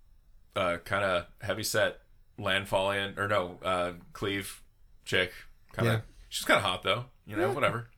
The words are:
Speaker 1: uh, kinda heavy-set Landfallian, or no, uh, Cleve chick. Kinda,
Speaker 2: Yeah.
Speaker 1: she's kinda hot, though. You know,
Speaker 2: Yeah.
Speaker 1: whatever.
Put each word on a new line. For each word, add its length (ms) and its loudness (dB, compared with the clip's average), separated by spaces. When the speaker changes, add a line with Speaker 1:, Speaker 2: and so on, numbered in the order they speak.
Speaker 1:
uh, 280 0
kinda 440 0
heavy-set 600 0
Landfallian, 800 0
or 100 0
no, 340 0
uh, 300 0
Cleve 500 -4
chick. 280 2
Kinda, 160 4
Speaker 2:
Yeah. 100 2
Speaker 1:
she's 160 -6
kinda 180 4
hot, 200 -2
though. 240 0
You 100 -8
know, 120 2
Speaker 2:
Yeah. 60 -2
Speaker 1:
whatever. 440 0